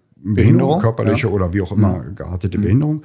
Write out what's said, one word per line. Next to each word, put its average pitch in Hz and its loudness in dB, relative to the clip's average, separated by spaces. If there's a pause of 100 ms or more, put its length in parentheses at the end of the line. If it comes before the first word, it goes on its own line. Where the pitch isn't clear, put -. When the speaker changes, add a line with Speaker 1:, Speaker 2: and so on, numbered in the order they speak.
(200)
Speaker 1:
Behinderung, 101 -4
Speaker 2:
Behinderung, 123 4
Speaker 1:
körperliche 113 0
Speaker 2:
ja. 92 -2
Speaker 1:
oder 92 -2
wie 101 0
auch 90 -6
immer 98 0
Speaker 2:
Mhm. 98 -12
Speaker 1:
geartete 92 -6
Speaker 2:
Mhm. 101 -2
Speaker 1:
Behinderung. 151 0